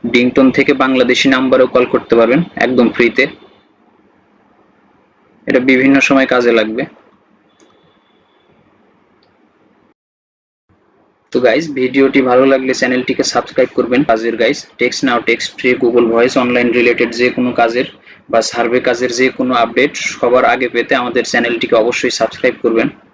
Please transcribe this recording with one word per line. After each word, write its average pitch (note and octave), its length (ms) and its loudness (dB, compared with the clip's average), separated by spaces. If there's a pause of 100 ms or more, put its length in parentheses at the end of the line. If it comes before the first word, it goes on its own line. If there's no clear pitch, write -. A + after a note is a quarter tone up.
(120)
ডিংটন B2 340 4 (100)
থেকে C#3 160 2 (120)
বাংলাদেশি B2+ 420 0 (100)
নাম্বারেও C3 380 2
কল B2+ 100 4 (100)
করতে A#2+ 240 -2
পারবেন A#2 220 4 (260)
একদম B2 280 2
ফ্রিতে। A#2+ 300 0 (2250)
এটা B2+ 120 2 (100)
বিভিন্ন C3 260 2 (120)
সময় C3+ 240 2
কাজে A#2+ 280 2
লাগবে। A2 220 -4 (4000)
তো C3 140 -2
গাইস, B2+ 180 2 (160)
ভিডিওটি C3+ 400 2 (100)
ভালো B2+ 220 4
লাগলে C3 280 -2
চ্যানেলটিকে B2+ 520 -2
সাবস্ক্রাইব B2 460 -2
করবেন। A#2+ 220 0 (100)
কাজের A2+ 320 0
গাইস, B2 160 0 (220)
Text A#2+ 280 -2
Now, A#2+ 100 0 (100)
Text A#2 280 -2
Free, B2+ 260 0
Google A#2+ 320 4
Voice, A#2+ 280 2
অনলাইন B2 260 0 (100)
রিলেটেড A#2+ 320 2 (100)
যে B2 160 2
কোনো B2 140 -2 (100)
কাজের A#2 260 0 (460)
বা A#2 80 2 (100)
সার্ভে A#2 380 -2
কাজের B2 300 -2
যে C3 80 2 (120)
কোনো B2+ 140 -2 (120)
আপডেট B2 280 0 (240)
সবার B2 360 2
আগে B2 220 -2
পেতে B2 180 -2 (100)
আমাদের A#2+ 300 -2
চ্যানেলটিকে A#2+ 500 -2
অবশ্যই A#2+ 380 -2
সাবস্ক্রাইব A#2 440 -2
করবেন। A2+ 240 0 (240)